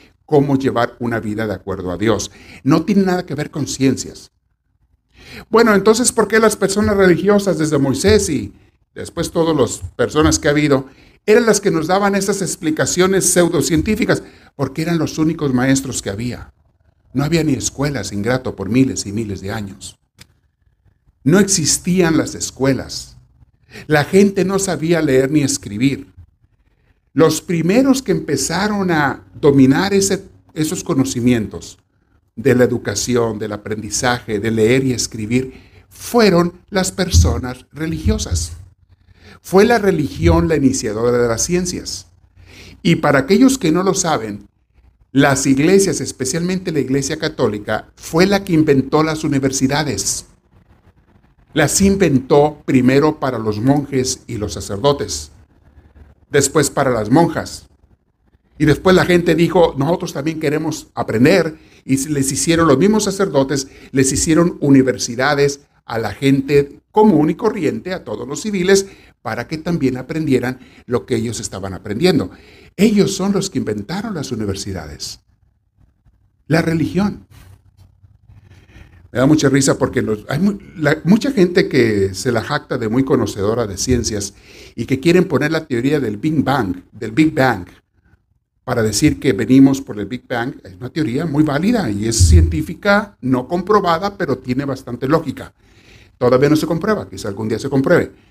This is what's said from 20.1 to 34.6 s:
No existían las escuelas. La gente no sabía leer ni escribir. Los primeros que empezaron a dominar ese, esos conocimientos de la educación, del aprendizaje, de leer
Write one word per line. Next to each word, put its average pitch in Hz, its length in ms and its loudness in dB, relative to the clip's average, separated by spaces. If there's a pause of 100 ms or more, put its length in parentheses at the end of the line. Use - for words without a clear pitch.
No 170 160 4
existían 175 800 0
las 117 180 -2
escuelas. - 840 -4 (720)
La 147 160 2
gente 196 420 2
no 190 140 -2
sabía 160 420 0
leer 135 280 2
ni 151 120 2
escribir. 123 720 -4 (1000)
Los 156 280 2
primeros 214 600 2
que 185 120 -2
empezaron 185 800 -2
a 143 420 -2
dominar 147 600 4
ese, 196 300 0 (300)
esos 160 300 -6
conocimientos 123 960 -2 (560)
de 120 200 2
la 123 80 4
educación, 113 760 -2
del 107 120 -8
aprendizaje, 107 880 -4
de 113 120 -2
leer 113 340 2